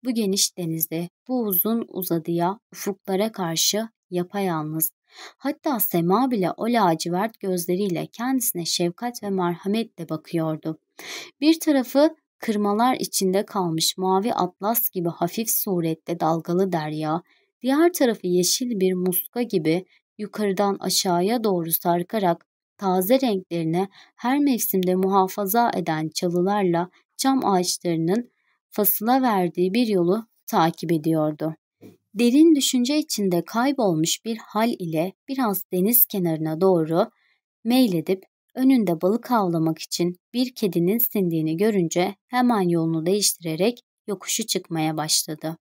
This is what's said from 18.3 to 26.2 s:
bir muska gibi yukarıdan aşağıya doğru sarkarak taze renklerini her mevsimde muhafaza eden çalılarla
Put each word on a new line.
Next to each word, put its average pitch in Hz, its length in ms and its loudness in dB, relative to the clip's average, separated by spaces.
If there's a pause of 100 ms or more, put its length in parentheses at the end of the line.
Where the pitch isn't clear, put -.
bir 185 140 4
muska 185 480 -2
gibi 180 440 0 (320)
yukarıdan 202 640 -2
aşağıya 190 640 0
doğru 175 280 0
sarkarak 175 760 0 (320)
taze 190 440 2
renklerini 180 680 -2 (280)
her 254 240 -2
mevsimde 196 560 2
muhafaza 190 800 2
eden 160 340 -2
çalılarla 180 800 0 (280)